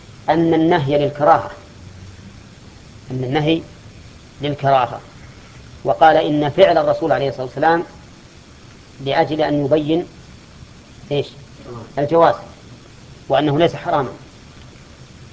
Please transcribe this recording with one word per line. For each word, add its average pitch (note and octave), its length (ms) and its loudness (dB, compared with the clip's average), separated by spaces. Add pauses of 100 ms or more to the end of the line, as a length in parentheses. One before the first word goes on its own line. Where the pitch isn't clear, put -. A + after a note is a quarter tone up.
(300)
أن E3 240 2
النهي D#3+ 440 2
للكراهة، D3 540 0 (1600)
أن B2+ 120 -8
النهي D3+ 380 -2 (800)
للكراهة، C3+ 600 0 (840)
وقال D#3 340 4
إن D3+ 320 0
فعل F3 280 4
الرسول D3+ 340 0
عليه C3+ 180 -2
الصلاة C3 160 -8
والسلام D#3+ 380 0 (1200)
لأجل D3 360 0
أن D3 240 0
يبين D#3 400 0 (1080)
إيش؟ C#3+ 160 -4 (720)
الجواز، D3 380 2 (920)
وأنه C#3+ 300 0
ليس E3 160 2
حراما، D3 340 -4 (1200)